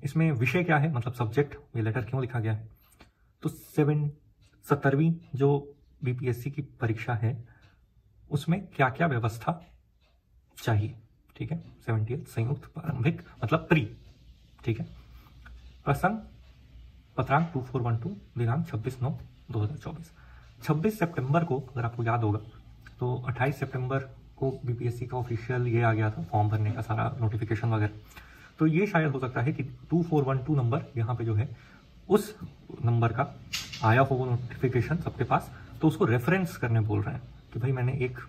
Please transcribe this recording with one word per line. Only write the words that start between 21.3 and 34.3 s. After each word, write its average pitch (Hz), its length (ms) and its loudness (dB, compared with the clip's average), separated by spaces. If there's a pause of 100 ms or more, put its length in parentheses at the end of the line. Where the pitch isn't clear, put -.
को, 131 160 -2
अगर 120 260 -6
आपको 117 180 -4
याद 113 180 0
होगा, 107 180 2 (600)
तो 123 280 -2
अट्ठाईस 131 320 -2
सितंबर 131 400 -2 (380)
को 135 280 -2
बीपीएससी 120 420 -4
का 131 100 -6
ऑफिशियल 123 500 -2
ये 117 140 2
आ 113 120 4
गया 107 180 2
था, 165 120 -6
फॉर्म 107 260 2
भरने 107 220 2
का - 100 -4
सारा 113 400 -2
नोटिफिकेशन 110 480 0
वगैरह। 107 240 2 (680)
तो 156 80 6
ये 170 200 4
शायद 160 240 2
हो 135 80 -2
सकता 123 220 -2
है 143 120 2
कि 139 100 -4
टू - 400 -2
फ़ोर 151 200 2
वन 131 140 2
टू 147 180 0
नंबर 127 260 2 (160)
यहाँ 117 180 0
पे 113 100 -4
जो 113 100 0
है, 107 200 0 (540)
उस 208 260 2 (500)
नंबर 117 220 4
का - 320 -2 (440)
आया 117 180 8
हो 135 140 4
वो 127 100 0
नोटिफिकेशन 123 720 0